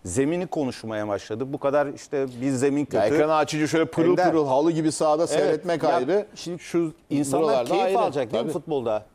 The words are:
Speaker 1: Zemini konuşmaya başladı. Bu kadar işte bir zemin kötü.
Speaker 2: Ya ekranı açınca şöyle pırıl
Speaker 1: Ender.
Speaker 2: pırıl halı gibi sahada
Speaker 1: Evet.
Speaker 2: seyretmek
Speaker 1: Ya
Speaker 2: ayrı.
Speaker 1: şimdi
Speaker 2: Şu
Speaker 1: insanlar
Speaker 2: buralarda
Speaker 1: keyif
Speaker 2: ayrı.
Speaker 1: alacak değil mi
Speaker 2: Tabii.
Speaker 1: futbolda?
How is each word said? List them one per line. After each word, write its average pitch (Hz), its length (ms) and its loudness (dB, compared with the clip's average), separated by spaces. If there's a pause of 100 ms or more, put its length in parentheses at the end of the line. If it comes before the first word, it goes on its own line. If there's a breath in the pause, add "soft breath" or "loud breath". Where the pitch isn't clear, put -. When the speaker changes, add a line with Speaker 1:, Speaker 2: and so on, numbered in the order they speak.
Speaker 1:
Zemini 143 420 0
konuşmaya 110 640 -6
başladı. 110 440 -4
Bu 147 60 -6
kadar 139 280 0
işte 139 400 -6 (140)
bir 135 100 -2
zemin 139 340 2
kötü. 131 120 -4
Speaker 2:
Ya - 100 2
ekranı 151 280 2
açınca 151 320 2
şöyle 165 180 2
pırıl 165 260 2
Speaker 1:
Ender. 180 200 4
Speaker 2:
pırıl 151 160 2
halı 139 260 4
gibi 156 200 0
sahada 156 300 2
Speaker 1:
Evet. 160 80 0
Speaker 2:
seyretmek 156 520 0
Speaker 1:
Ya 151 120 2
Speaker 2:
ayrı. 185 400 0
Speaker 1:
şimdi 170 240 -10
Speaker 2:
Şu 170 340 -2 (180)
Speaker 1:
insanlar 143 320 0
Speaker 2:
buralarda 135 260 2
Speaker 1:
keyif 190 160 2
Speaker 2:
ayrı. 190 140 2
Speaker 1:
alacak 143 340 -2
değil 110 120 -2
mi 156 80 -4
Speaker 2:
Tabii. 175 80 -4
Speaker 1:
futbolda? 117 440 -2 (100)